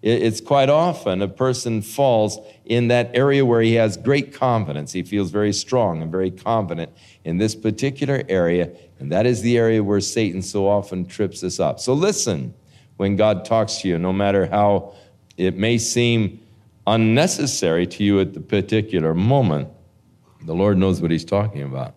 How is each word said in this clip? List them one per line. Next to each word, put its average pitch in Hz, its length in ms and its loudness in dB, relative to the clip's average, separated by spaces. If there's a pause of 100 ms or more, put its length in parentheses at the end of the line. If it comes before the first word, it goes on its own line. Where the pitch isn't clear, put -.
It, 107 220 2
it's 110 180 0
quite 139 280 2
often 147 520 0
a 98 60 -2
person 120 540 -2
falls 110 580 0 (260)
in 117 240 2
that 120 240 2
area 139 320 4
where 117 160 4
he 113 140 4
has 107 220 2
great 139 360 0
confidence. 80 580 -2
He 90 120 -4
feels 98 280 -2
very 104 220 0
strong 101 480 0
and 80 100 -6
very 92 200 -2
confident 92 600 -4 (320)
in 85 140 -4
this 107 180 0
particular 135 760 -4
area, 87 420 0 (280)
and 69 120 -8
that 101 140 2
is 117 160 0
the 117 160 2
area 113 260 2
where 101 180 0
Satan 95 400 -2
so 98 260 -2
often 95 380 -2
trips - 380 -6
us 90 160 -6
up. 80 200 0
So 127 140 -2
listen 120 600 -2 (440)
when 98 180 0
God 104 300 2
talks 110 360 0
to 98 60 -4
you, 87 100 0
no 92 160 -2
matter 98 340 0
how 101 460 0 (440)
it 92 180 0
may 113 220 0
seem 117 600 0 (460)
unnecessary 110 1000 2
to 98 180 -6
you 101 160 4
at 95 140 0
the - 60 -14
particular 92 760 0
moment, 92 560 2 (760)
the 80 100 -6
Lord 98 220 4
knows 92 240 2
what 82 100 0
he's 78 140 -2
talking 101 380 -2
about. 65 340 -8